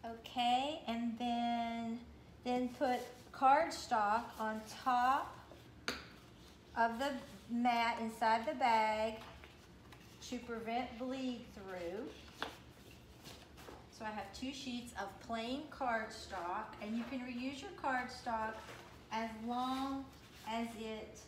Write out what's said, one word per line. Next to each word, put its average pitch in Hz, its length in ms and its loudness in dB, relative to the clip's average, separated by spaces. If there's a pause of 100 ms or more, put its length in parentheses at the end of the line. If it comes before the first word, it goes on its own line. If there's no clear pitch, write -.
Okay, 247 800 2
and 233 320 0
then, 233 800 0 (440)
then 247 260 2 (100)
put 247 200 4 (340)
cardstock 262 880 6 (160)
on 220 220 0 (220)
top 254 520 6 (1400)
of 226 220 6
the 285 120 2 (380)
mat 233 500 4
inside 226 460 4
the 311 80 2
bag 220 600 6 (1120)
to 247 100 -2
prevent 233 580 -2
bleed 254 440 -2 (120)
through. 190 500 -6 (1900)
So 220 80 -8
I 214 60 -4
have 214 220 -6
two 262 200 -4
sheets 240 480 -6
of 202 60 0 (200)
plain 233 440 -2
cardstock, 214 1080 -2
and 214 140 -2
you 233 140 0
can 262 120 -2
reuse 254 400 -4
your 392 100 -6 (120)
cardstock 233 680 0 (580)
as 226 180 0 (160)
long 262 600 0 (440)
as 233 180 0 (120)
it 220 480 -6